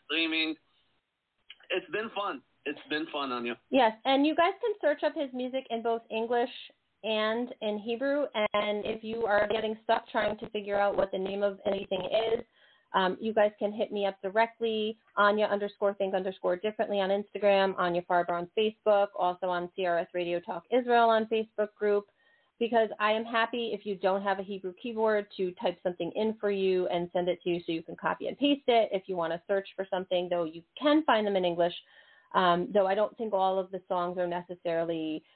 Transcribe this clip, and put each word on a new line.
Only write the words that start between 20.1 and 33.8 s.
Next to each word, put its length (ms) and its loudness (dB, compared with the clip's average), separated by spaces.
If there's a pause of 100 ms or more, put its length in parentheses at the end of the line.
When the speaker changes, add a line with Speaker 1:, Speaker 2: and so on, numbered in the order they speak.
Speaker 2:
Radio 240 -2
Talk 320 -8
Israel 380 4
on 180 4
Facebook 500 -4
group, 300 0 (520)
because 300 2 (100)
I 120 2
am 120 0
happy 500 -2
if 120 -8
you 100 -4
don't 280 0
have 160 0
a 40 -6
Hebrew 380 -8
keyboard 460 0 (100)
to 240 -2
type 200 -2
something 340 -4
in 260 0
for 100 0
you 360 2
and 260 -2
send 160 0
it 140 -2
to 60 -2
you 160 -2
so 60 -4
you 120 -4
can 120 -14
copy 320 -4
and 100 -6
paste 300 2
it. 240 6
If 140 -2
you 100 -6
want 180 -2
to 140 -6
search 280 0
for 140 -6
something, 380 -2
though, 160 0
you 180 -6 (160)
can 260 4
find 220 4
them 120 2
in 80 2
English, 280 2 (600)
um, 400 4
though 140 4
I 80 0
don't 220 0
think 160 -4
all 260 2
of 120 -6
the 160 -8